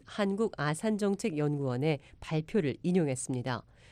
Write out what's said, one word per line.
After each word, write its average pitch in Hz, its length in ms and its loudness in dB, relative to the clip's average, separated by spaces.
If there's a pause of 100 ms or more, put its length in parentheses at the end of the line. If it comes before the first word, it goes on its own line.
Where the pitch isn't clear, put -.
한국 202 520 0
아산정책연구원의 151 1400 0 (220)
발표를 160 640 0
인용했습니다. 131 800 0 (280)